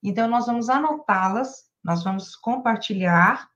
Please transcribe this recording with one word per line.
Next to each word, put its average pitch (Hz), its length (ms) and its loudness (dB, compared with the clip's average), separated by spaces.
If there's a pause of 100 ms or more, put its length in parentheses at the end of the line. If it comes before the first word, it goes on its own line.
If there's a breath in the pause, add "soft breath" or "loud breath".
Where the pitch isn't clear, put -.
Então, 202 260 -2
nós 240 180 0
vamos 233 220 -2
anotá-las, 262 960 0 (180)
nós 170 220 -2
vamos 190 320 -6
compartilhar 214 1200 2